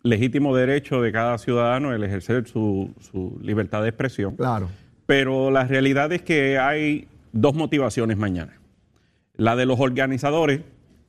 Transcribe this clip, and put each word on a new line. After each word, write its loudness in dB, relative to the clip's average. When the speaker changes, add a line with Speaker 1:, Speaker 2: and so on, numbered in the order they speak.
Speaker 1:
legítimo 2
derecho 0
de 0
cada 0
ciudadano 0
el -4
ejercer -2
su, -2
su -10
libertad -2
de 0
expresión. -4
Speaker 2:
Claro. -4
Speaker 1:
Pero 2
la 4
realidad 2
es -4
que 2
hay -2
dos 2
motivaciones 0
mañana. -4
La 2
de 0
los 0
organizadores, 0